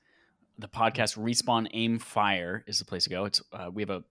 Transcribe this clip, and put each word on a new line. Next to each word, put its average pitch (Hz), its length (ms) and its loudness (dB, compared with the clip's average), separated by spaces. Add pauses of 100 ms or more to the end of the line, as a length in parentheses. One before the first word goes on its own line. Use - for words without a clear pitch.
(580)
the 104 80 -10
podcast 113 500 2
Respawn 113 560 2
Aim 113 280 2
Fire 98 680 0
is 104 140 0
the - 40 -10
place 87 200 -2
to - 60 -4
go. 92 160 -2
It's, - 140 0 (120)
uh, 90 200 -8
we 104 100 -6
have 98 80 -4
a 92 200 -4